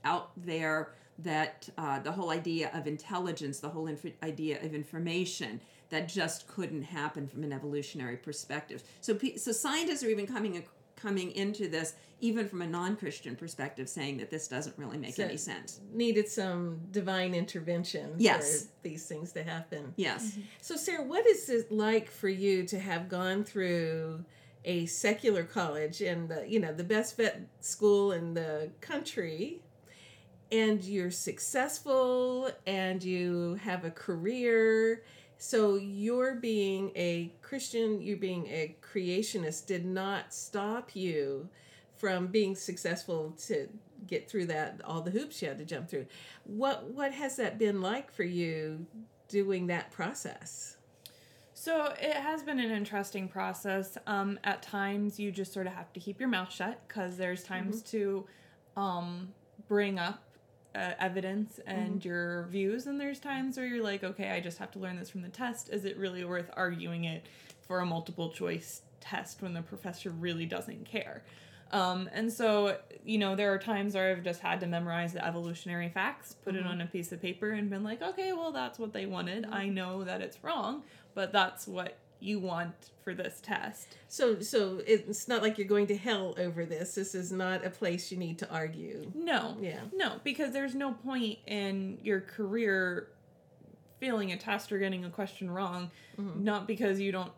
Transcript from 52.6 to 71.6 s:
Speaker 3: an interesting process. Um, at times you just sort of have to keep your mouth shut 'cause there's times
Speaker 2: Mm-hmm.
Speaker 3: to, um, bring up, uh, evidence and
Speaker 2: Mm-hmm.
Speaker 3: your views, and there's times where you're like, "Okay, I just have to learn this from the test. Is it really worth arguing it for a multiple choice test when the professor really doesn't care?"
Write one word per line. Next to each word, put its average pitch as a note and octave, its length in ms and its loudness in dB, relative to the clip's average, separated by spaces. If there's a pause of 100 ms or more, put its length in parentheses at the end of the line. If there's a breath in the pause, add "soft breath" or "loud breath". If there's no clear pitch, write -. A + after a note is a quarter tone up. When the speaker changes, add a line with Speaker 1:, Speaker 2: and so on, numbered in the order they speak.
Speaker 3:
an A3+ 100 4
interesting G3+ 560 0
process. F#3+ 800 0
Um, G3+ 380 2
at G3 180 0
times G3+ 560 0
you G#3 140 -2
just F#3 200 -4
sort F#3+ 140 -2
of F3+ 60 -4
have F3 220 -12
to - 60 -10
keep G3+ 200 -8
your C4 80 0
mouth F#3 240 0
shut G3 360 -4
'cause F3+ 280 -4
there's F3+ 260 -2
times G3 400 -4
Speaker 2:
Mm-hmm. - 160 -6
Speaker 3:
to, G3 280 0 (500 loud breath)
um, F3+ 580 -2 (320)
bring G3+ 320 4
up, F3+ 300 -2 (460)
uh, F#3 240 -2
evidence F#3+ 680 0
and G3+ 340 -2
Speaker 2:
Mm-hmm. F3+ 80 -6
Speaker 3:
your F3 360 -2
views, G3 420 0
and C#4 120 -4
there's C#4 220 -4
times C4 380 -4
where B3+ 80 -2
you're A#3+ 180 0
like, G3 180 -2
"Okay, G3 280 -4
I F3+ 100 0
just F3 160 -6
have F#3+ 140 -10
to - 80 -12
learn F#3 180 -6
this F3+ 140 -10
from F#3+ 100 -6
the F3 80 -8
test. A#3+ 400 -6
Is G3+ 160 -2
it G3 140 -4
really F3+ 260 -2
worth F3 300 -2
arguing E3+ 500 -2
it D#3+ 220 -4 (340 loud breath)
for F#3 200 0
a F3+ 60 2
multiple E3 440 -2
choice E3+ 500 -4 (180)
test - 440 -6
when F#3 100 -4
the E3+ 80 -4
professor F#3 480 -8
really E3 380 -2
doesn't - 400 -6
care?" - 380 -6 (480 loud breath)